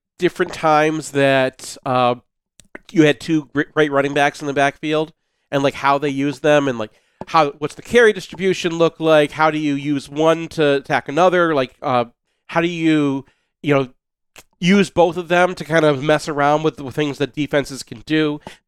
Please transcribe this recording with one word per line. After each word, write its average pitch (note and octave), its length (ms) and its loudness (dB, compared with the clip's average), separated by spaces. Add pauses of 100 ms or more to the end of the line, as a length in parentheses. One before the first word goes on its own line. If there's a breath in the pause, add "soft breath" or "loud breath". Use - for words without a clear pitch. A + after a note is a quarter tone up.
(180)
different F3+ 340 -2
times D#3 600 0
that, C3+ 720 0
uh, B2+ 300 0 (800)
you D#3+ 100 4
had D3 180 4
two D#3 320 -2
gr-, C#3+ 100 -2 (120)
great D#3 160 2
running C#3 240 0
backs C#3+ 260 0
in D3+ 60 -8
the C#3+ 60 -6
backfield D3+ 600 -2 (380)
and, C#3 120 -2
like, C#3 120 0
how C#3+ 240 0
they D3 100 -4
used C#3 340 -4
them D3 260 2
and, A#2+ 100 -4
like, A2 140 -10 (340 loud breath)
how, D#3 320 2
what's - 160 -8
the - 80 -20
carry A3+ 300 4
distribution F3 680 -4
look E3 200 0
like? D#3 340 2
How D#3 180 2
do D#3 80 -4
you D3 160 -2
use C#3 340 -4
one D#3+ 400 0
to D3 280 0
attack C3+ 320 -4
another? E3+ 460 2
Like, C3 280 -2
uh, B2 240 0 (400)
how - 140 -2
do E3+ 80 0
you, D3+ 560 0 (380)
you D3 120 0
know, C3+ 140 0 (680)
use F#3+ 320 2
both F3 260 2
of F3 120 -10
them F3+ 260 2
to E3+ 100 -12
kind D#3 200 2
of C#3+ 180 2
mess D3+ 260 0
around D3 340 0
with D#3 140 -2
the C3+ 140 -12
things C#3+ 280 -4
that C3+ 160 -4
defenses C#3 480 -4
can A#2 240 -18
do? D3+ 340 -2 (280 loud breath)